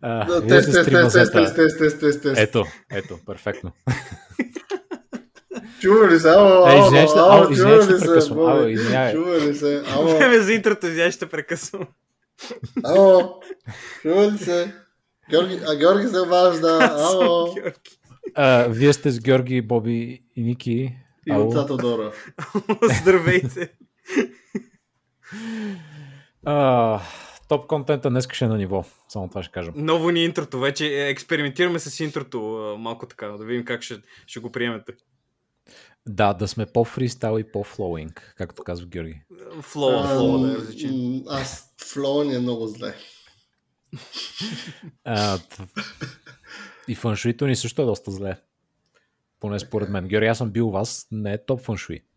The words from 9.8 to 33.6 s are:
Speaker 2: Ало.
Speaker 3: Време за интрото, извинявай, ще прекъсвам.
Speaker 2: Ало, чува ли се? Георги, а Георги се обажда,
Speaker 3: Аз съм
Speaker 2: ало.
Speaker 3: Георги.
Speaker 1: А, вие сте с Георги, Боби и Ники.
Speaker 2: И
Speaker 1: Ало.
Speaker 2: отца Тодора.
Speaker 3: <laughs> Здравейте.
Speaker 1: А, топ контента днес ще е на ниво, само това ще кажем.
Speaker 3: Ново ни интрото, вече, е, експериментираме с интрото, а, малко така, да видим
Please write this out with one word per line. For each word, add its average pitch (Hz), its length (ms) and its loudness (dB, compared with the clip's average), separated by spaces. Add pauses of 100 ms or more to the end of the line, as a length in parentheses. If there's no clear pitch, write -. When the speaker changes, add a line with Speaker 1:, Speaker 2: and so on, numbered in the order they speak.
Speaker 2:
Ало. 143 200 0
Speaker 3:
Време 226 300 6
за 208 140 2
интрото, 214 340 -2
извинявай, 170 260 0
ще 170 160 -10
прекъсвам. 165 580 -10 (1000)
Speaker 2:
Ало, 185 560 4 (600)
чува 185 240 2
ли 208 120 -2
се? 175 360 -4 (560)
Георги, 180 340 0
а 156 120 -4
Георги 196 320 2
се 185 120 -2
обажда, 170 640 2
Speaker 3:
Аз 156 280 2
съм 190 100 0
Speaker 2:
ало. 170 340 0
Speaker 3:
Георги. 185 200 -10 (600)
Speaker 1:
А, 131 280 4
вие 123 300 2
сте 143 180 -2
с 117 100 -6
Георги, 127 420 0
Боби 117 600 -4 (100)
и 123 100 -8
Ники. 123 540 -6 (300)
Speaker 2:
И 156 40 -8
Speaker 1:
Ало. 104 180 0
Speaker 2:
отца 139 180 -2
Тодора. 120 460 -4 (420)
Speaker 3:
<laughs> 214 400 0
Здравейте. 180 760 0 (2750)
Speaker 1:
А, 123 560 2 (480)
топ 147 180 -2
контента 143 440 -4
днес 127 160 -2
ще - 180 -6
е 117 40 0
на 110 100 -2
ниво, 95 260 -4 (240)
само 95 200 -12
това 95 140 -12
ще 85 100 -16
кажем. 85 240 -12
Speaker 3:
Ново 160 340 -2
ни 170 140 0
интрото, 160 360 -6
вече, 143 260 -4
е, 143 220 -4
експериментираме 147 720 -4
с 147 220 -12
интрото, 143 380 -8 (160)
а, 107 240 -10
малко 113 280 -12
така, - 220 -18
да 104 160 -16
видим 120 200 -8